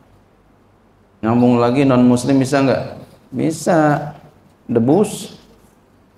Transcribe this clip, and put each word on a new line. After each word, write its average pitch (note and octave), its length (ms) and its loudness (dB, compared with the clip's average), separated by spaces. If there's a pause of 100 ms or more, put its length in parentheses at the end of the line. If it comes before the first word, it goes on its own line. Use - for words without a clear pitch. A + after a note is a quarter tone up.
(1200)
nyambung A#2+ 400 2
lagi, B2+ 240 0
non B2 240 4
muslim C3+ 320 0
bisa C3+ 160 -2
nggak? C3+ 240 0 (480)
Bisa. D#3+ 480 -2 (880)
Debus, C3 720 0 (800)